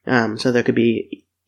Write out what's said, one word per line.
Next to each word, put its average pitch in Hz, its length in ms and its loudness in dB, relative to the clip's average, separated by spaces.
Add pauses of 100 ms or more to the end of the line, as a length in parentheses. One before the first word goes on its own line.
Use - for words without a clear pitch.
Um, 110 320 0
so 127 140 -2
there 120 120 2
could 120 120 0
be, 113 500 -2 (220)